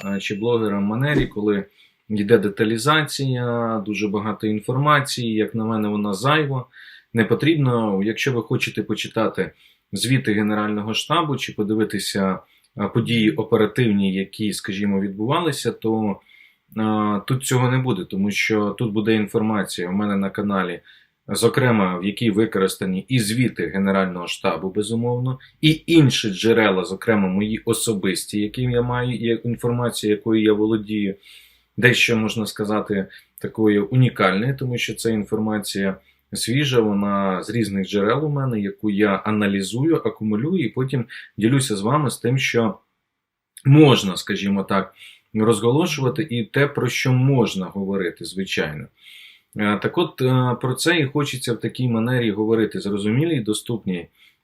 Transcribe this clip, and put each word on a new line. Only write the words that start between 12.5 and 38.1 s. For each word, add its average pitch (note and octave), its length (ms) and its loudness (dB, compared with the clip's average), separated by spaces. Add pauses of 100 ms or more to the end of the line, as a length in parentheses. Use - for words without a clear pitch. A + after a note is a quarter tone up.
е, G2+ 100 -2
події A2 440 2
оперативні, G#2 840 2
які, G2 400 -4
скажімо, G2 460 -4
відбувалися, A#2+ 720 -2
то, G#2+ 480 -2 (580)
е, G#2+ 500 0
тут B2+ 180 -2
цього B2+ 260 0
не C3 60 2
буде, A#2 280 -2
тому G2+ 260 -2
що G#2 380 0
тут G#2 240 -4
буде A2 220 2
інформація G#2+ 760 -2
у - 20 -6
мене G2+ 240 0
на G2 140 -2
каналі, F#2+ 500 -4 (480)
зокрема, G#2 720 2
в F2 80 -6
якій G#2 260 0
використані F#2+ 760 0
і C3 120 2
звіти G#2+ 480 0
Генерального F#2 600 0
штабу, F2 420 -4
безумовно, A#2 720 -2 (220)
і D#3 240 2
інші D3 440 4
джерела, G2 560 2
зокрема, F#2+ 420 0
мої G#2+ 380 -2
особисті, G#2 760 -2
які G#2 200 -6
я A#2+ 200 0
маю, B2 340 -2
є A#2 180 0
інформація, A#2 800 -2
якою A2 320 2
я G#2+ 100 6
володію, G#2 600 0 (600)
дещо, A#2 400 4
можна A2 280 -2
сказати, G2+ 640 -2 (340)
такою G#2 440 2
унікальною, A#2 720 2
тому B2 200 -6
що A2+ 160 -6
це A2+ 180 -2
інформація G#2 840 -2 (380)
свіжа, B2+ 440 0
вона G2+ 640 0
з G2+ 60 -10
різних G2 380 -2
джерел G#2 380 0